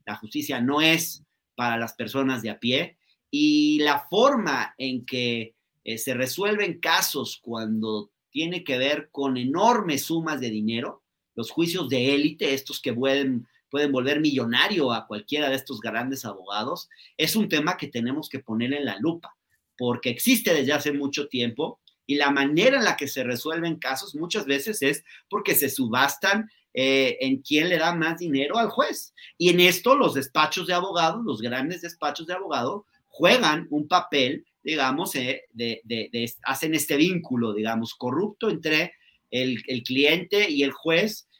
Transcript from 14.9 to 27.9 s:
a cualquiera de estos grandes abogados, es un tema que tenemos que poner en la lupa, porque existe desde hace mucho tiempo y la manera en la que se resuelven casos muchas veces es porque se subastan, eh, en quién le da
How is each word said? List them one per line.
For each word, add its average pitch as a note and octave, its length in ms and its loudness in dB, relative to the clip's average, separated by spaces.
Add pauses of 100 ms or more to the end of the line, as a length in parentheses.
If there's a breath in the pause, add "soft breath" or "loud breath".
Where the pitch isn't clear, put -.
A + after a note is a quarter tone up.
a A2 140 -4
cualquiera C#3 440 -4
de C3+ 60 0
estos B2+ 240 -8
grandes A#2+ 460 -4
abogados, G#2 640 -6 (260 loud breath)
es D#3 200 0
un G#3 120 2
tema E3 300 0
que D3 100 -8
tenemos B2+ 420 -4
que D#3 100 -10
poner A#2+ 340 -4
en C#3+ 120 -4
la G2 140 -6
lupa, E3 380 -4 (400)
porque A#2+ 320 -2
existe A3 440 2
desde C#3+ 200 2
hace D3 180 0
mucho C#3+ 360 -2
tiempo B2 520 -4 (260)
y C#3+ 100 0
la C#3+ 160 4
manera D#3 480 4
en A3+ 40 2
la E3+ 140 2
que C#3 100 -4
se B2+ 160 -4
resuelven D#3+ 540 -4
casos - 380 -6
muchas E3+ 300 -4
veces C#3 360 -2
es C#3+ 240 0 (240 loud breath)
porque G3+ 240 -2
se C3 160 2
subastan, F3 800 0 (240 soft breath)
eh, C3+ 480 2
en C3+ 200 0
quién D3+ 260 2
le F3+ 100 2
da E3+ 180 2